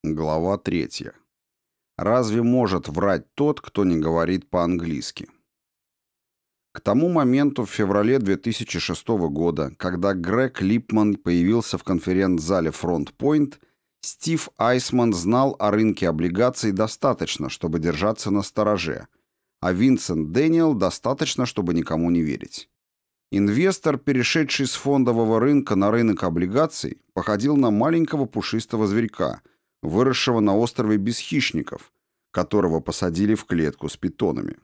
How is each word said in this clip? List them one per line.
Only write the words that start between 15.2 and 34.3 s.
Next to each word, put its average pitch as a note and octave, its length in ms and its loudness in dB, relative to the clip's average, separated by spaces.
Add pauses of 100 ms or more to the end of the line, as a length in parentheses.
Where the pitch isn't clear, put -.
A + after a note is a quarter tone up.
о G#2 140 0
рынке G#2 360 2
облигаций F2+ 640 0
достаточно, G#2+ 800 -2
чтобы E2+ 300 -4
держаться F#2 500 -2
на G2+ 120 0
стороже, G2 680 -2 (520)
а F2+ 120 0
Винсент F2+ 580 2
Дэниел D#3+ 440 2
достаточно, A#2 720 -2
чтобы F2+ 300 -2
никому E2 360 0
не F2 120 2
верить. - 480 -8 (640)
Инвестор, C3+ 680 0
перешедший C3+ 680 0
с - 60 -4
фондового A#2 680 2
рынка C3+ 340 2
на G2 160 4
рынок A2+ 320 2
облигаций, F#2 800 -2 (120)
походил G#2+ 420 0
на B2 160 4
маленького D3 540 0
пушистого A2 600 -2
зверька – G#2 560 -2 (380)
выросшего A#2+ 600 2
на G2+ 160 4
острове A2 400 0
без G#2+ 220 -2
хищников, - 720 -4 (400)
которого E2+ 480 2
посадили F#2+ 560 0
в - 80 -8
клетку D2+ 440 -2
с - 80 -8
питонами. C#2+ 680 -4